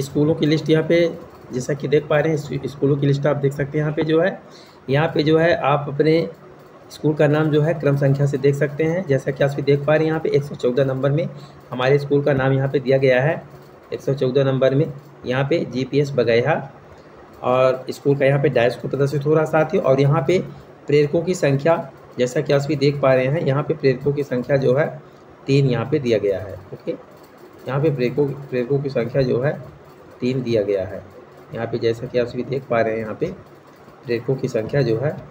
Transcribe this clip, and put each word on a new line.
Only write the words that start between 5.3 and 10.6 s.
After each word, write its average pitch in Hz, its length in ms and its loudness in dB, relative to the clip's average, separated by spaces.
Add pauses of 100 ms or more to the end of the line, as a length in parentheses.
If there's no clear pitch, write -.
है 170 180 4
आप 143 320 0
अपने 156 400 2 (600)
स्कूल 151 240 -2
का 151 140 4
नाम 151 220 2
जो 151 120 4
है 165 120 2
क्रम 139 220 0
संख्या 139 300 2
से 139 120 -2
देख 139 160 2
सकते 147 300 -2
हैं। 170 220 -2
जैसा 135 240 0
कि 143 140 -2
आप 139 60 0
सभी 143 120 -6
देख 143 240 2
पा 151 80 4
रहे 160 40 4
हैं, 160 80 2
यहाँ 156 140 0
पे 151 80 -4
एक 139 160 2
सौ - 100 -12
चौदह 123 300 0